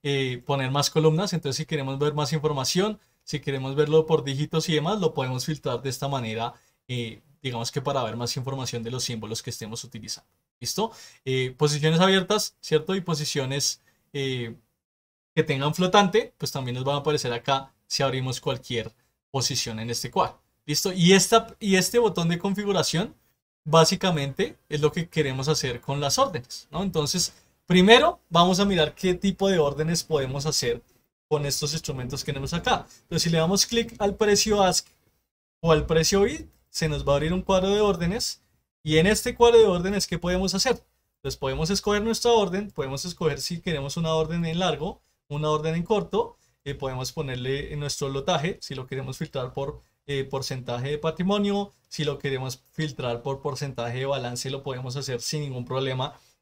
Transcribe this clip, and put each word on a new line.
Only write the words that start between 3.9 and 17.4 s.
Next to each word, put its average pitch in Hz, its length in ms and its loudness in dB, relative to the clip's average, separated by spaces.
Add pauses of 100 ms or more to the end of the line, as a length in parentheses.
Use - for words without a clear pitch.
por 156 180 2
dígitos 147 460 -2
y 160 40 2
demás, 165 260 2
lo 170 140 2
podemos 127 320 -2
filtrar 135 360 -4
de 135 80 -6
esta 139 180 -4
manera, 117 460 -4 (340)
eh, 117 340 -6 (220)
digamos 120 280 -6
que 143 100 -4
para 135 220 -2
ver 110 120 -4
más 120 200 -4
información 131 460 -6
de 117 100 -8
los 127 120 -6
símbolos 110 400 -6
que 120 80 -10
estemos 113 320 -10
utilizando. - 440 -14 (320)
¿Listo? 202 320 -4 (320)
Eh, 131 320 -2
posiciones 151 460 2
abiertas, 190 580 2
¿cierto? 156 360 0
Y 196 40 -2
posiciones, 143 840 -4 (300)
eh, 127 440 -4 (800)
que 160 100 2
tengan 147 300 -2
flotante, 190 640 4
pues - 140 -6
también 127 240 -6
nos 127 80 -6
van 143 120 0
a 143 40 -2
aparecer 143 320 -2
acá 135 420 -4 (140)